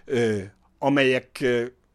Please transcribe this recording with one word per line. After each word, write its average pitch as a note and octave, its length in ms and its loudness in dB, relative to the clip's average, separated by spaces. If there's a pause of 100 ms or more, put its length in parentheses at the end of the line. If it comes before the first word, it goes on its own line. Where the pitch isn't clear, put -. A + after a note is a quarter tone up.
ö, A2 360 0 (360)
amelyek, C3+ 640 0
ö, B2 240 0 (300)